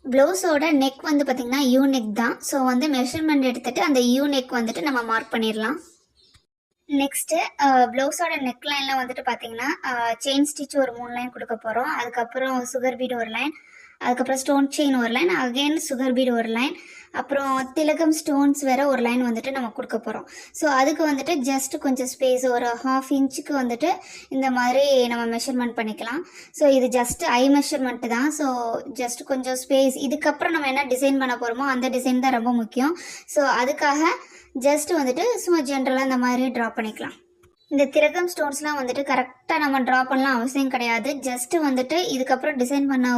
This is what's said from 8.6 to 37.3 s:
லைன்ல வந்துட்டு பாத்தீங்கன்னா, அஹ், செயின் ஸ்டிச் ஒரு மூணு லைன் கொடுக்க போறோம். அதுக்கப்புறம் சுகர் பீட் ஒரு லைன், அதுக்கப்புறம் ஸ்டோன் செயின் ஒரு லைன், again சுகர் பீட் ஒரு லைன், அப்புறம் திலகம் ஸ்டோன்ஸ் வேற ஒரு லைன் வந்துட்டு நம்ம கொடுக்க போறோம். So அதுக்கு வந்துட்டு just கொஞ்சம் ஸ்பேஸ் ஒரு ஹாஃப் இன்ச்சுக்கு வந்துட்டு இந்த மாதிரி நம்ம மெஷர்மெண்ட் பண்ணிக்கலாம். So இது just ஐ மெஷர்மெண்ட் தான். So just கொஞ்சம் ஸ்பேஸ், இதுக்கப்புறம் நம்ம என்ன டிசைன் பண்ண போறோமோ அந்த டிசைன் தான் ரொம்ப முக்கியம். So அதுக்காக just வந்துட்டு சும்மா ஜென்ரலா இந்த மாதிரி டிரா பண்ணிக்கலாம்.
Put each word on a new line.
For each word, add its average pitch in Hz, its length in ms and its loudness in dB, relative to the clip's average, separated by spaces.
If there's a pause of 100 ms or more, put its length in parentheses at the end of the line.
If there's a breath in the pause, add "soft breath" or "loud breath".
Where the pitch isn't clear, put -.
லைன்ல 277 280 -2
வந்துட்டு 254 300 -6
பாத்தீங்கன்னா, 233 440 -6 (140)
அஹ், 233 340 -2
செயின் 277 320 0
ஸ்டிச் 285 280 -6
ஒரு 254 160 2
மூணு 240 200 -10
லைன் 247 220 -8
கொடுக்க 233 220 -6
போறோம். 233 360 -4
அதுக்கப்புறம் 254 720 -4
சுகர் 247 340 -2
பீட் 254 160 -4
ஒரு 226 160 -4
லைன், 262 220 -4 (480 loud breath)
அதுக்கப்புறம் 254 400 0
ஸ்டோன் 277 280 2
செயின் 277 300 2
ஒரு 226 120 0
லைன், 330 260 2
again 269 440 0
சுகர் 254 340 -2
பீட் 254 160 2
ஒரு 226 180 0
லைன், 254 260 -2 (380 loud breath)
அப்புறம் 277 380 -2 (200)
திலகம் 311 420 2
ஸ்டோன்ஸ் 285 500 2
வேற 262 240 2
ஒரு 254 140 2
லைன் 240 220 2
வந்துட்டு 240 280 -2
நம்ம 254 180 -4
கொடுக்க 233 280 -8
போறோம். - 280 -8 (280 loud breath)
So - 160 -4
அதுக்கு 285 360 2
வந்துட்டு 285 360 0
just 269 380 -2
கொஞ்சம் 254 320 -2
ஸ்பேஸ் 254 380 2
ஒரு 240 280 0
ஹாஃப் 262 340 -2
இன்ச்சுக்கு 277 440 0
வந்துட்டு 247 340 0 (400 loud breath)
இந்த 269 220 -2
மாதிரி 254 320 2 (240)
நம்ம 233 200 -2
மெஷர்மெண்ட் 240 500 -4
பண்ணிக்கலாம். 226 440 -6 (300 loud breath)
So - 160 2
இது 262 220 6
just 247 420 0
ஐ 247 180 4
மெஷர்மெண்ட் 269 600 0
தான். 247 220 0
So 294 160 -2 (460)
just 240 300 -6
கொஞ்சம் 254 360 -4
ஸ்பேஸ், 269 400 2
இதுக்கப்புறம் 302 560 0
நம்ம 285 180 0
என்ன 277 140 -2
டிசைன் 269 360 2
பண்ண 247 120 -2
போறோமோ 240 380 -4
அந்த 254 160 0
டிசைன் 254 360 0
தான் 247 140 2
ரொம்ப 240 140 0
முக்கியம். 240 420 0 (320 loud breath)
So - 160 2 (120)
அதுக்காக 294 460 0 (540 loud breath)
just 285 380 2
வந்துட்டு 277 300 0 (140)
சும்மா 339 240 2
ஜென்ரலா 262 420 0
இந்த 262 140 0
மாதிரி 247 380 0
டிரா 233 160 0
பண்ணிக்கலாம். - 440 -8 (560)